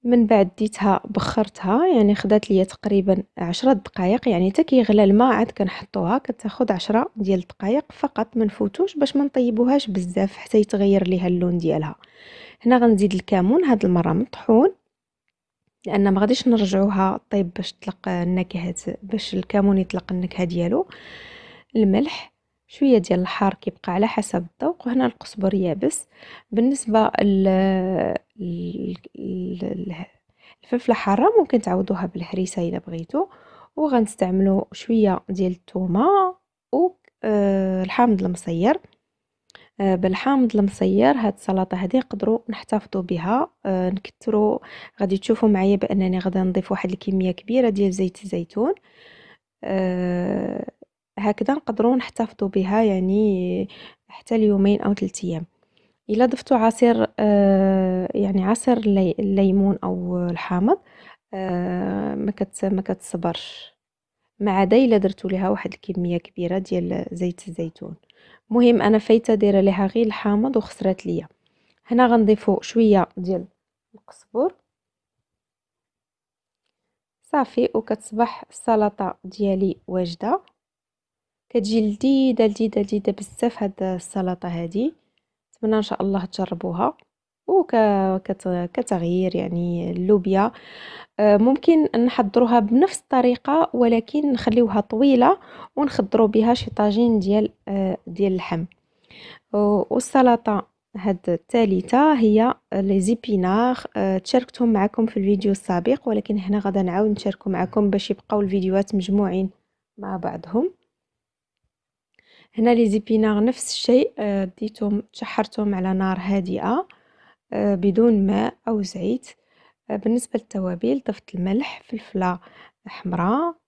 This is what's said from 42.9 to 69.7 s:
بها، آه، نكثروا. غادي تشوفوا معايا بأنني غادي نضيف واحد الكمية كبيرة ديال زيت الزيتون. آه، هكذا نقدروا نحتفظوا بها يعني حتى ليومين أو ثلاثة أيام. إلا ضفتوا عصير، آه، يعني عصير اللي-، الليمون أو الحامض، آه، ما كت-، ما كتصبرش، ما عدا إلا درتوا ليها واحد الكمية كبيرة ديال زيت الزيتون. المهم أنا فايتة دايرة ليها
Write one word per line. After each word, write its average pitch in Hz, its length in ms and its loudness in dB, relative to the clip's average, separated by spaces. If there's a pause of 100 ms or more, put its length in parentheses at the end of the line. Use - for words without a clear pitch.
بها، 185 480 -2 (160)
آه، 185 240 0
نكثروا. 214 680 -2 (420)
غادي 196 180 -2
تشوفوا 220 300 0
معايا 196 280 2
بأنني 190 420 0
غادي 185 200 -4
نضيف 185 340 -2
واحد 185 180 -6
الكمية 190 420 -2
كبيرة 233 360 -2
ديال 196 240 0
زيت 185 320 -4
الزيتون. 202 500 -4 (880)
آه، 180 1080 -4 (480)
هكذا 208 360 -2
نقدروا 240 420 0
نحتفظوا - 520 -6
بها 196 340 0
يعني 190 840 0 (400)
حتى - 300 -6
ليومين 202 420 4
أو 202 140 0
ثلاثة 190 340 -6
أيام. 165 180 -6 (640)
إلا 226 160 2
ضفتوا 254 300 0
عصير، 226 500 2 (120)
آه، 190 960 2
يعني 196 300 0
عصير 233 320 2
اللي-، 196 420 2
الليمون 196 680 2
أو 180 340 -4
الحامض، 180 600 -2 (560)
آه، 185 800 -4
ما - 160 -4
كت-، - 340 -8
ما 190 180 -2
كتصبرش، - 920 -8 (640)
ما 202 120 0
عدا 196 240 4
إلا 240 200 4
درتوا 196 340 -2
ليها 190 200 -2
واحد 196 220 -4
الكمية 175 460 -6
كبيرة 175 400 -6
ديال 180 540 -4
زيت 175 360 -8
الزيتون. 165 460 -10 (560)
المهم 240 320 6
أنا 214 160 4
فايتة 226 360 4
دايرة 202 260 4
ليها 196 260 2